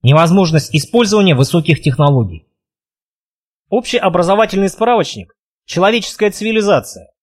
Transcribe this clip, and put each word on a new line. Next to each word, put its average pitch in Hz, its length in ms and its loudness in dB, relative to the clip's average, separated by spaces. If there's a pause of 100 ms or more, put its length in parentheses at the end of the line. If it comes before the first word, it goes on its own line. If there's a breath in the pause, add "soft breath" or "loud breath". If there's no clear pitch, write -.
Невозможность 160 720 2
использования 202 600 2
высоких 147 480 0
технологий. 131 640 -2 (1200)
Общеобразовательный 196 1000 0
справочник 196 680 -4 (320)
"Человеческая 208 640 -2
цивилизация". 208 800 -4 (120)